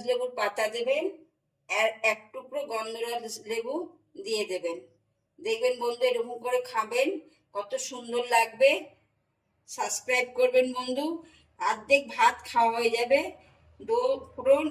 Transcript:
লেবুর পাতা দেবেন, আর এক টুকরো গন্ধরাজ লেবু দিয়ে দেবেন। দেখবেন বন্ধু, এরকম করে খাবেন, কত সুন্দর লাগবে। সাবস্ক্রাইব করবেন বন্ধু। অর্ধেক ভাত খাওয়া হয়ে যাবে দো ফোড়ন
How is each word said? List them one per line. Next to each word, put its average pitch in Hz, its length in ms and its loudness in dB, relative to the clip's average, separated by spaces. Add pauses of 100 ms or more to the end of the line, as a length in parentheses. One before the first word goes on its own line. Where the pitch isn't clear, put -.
লেবুর 247 320 0
পাতা 214 260 0 (100)
দেবেন, 262 280 0 (760)
আর 220 100 4 (240)
এক 214 80 -2 (140)
টুকরো 269 280 -8 (100)
গন্ধরাজ 226 640 -6 (160)
লেবু 233 260 -4 (500)
দিয়ে 214 260 -2
দেবেন। 175 260 -4 (680)
দেখবেন 254 280 0 (100)
বন্ধু, 240 260 -2
এরকম 240 360 -2
করে 247 140 0 (120)
খাবেন, 240 360 0 (480)
কত 202 160 -6 (180)
সুন্দর 240 340 -4 (120)
লাগবে। 220 340 6 (1000)
সাবস্ক্রাইব - 580 -2 (120)
করবেন 254 280 4 (100)
বন্ধু। 254 280 -2 (540)
অর্ধেক 220 440 2 (120)
ভাত - 200 4 (140)
খাওয়া 233 260 4
হয়ে 233 220 2
যাবে 240 220 4 (600)
দো 453 220 0 (300)
ফোড়ন 285 400 4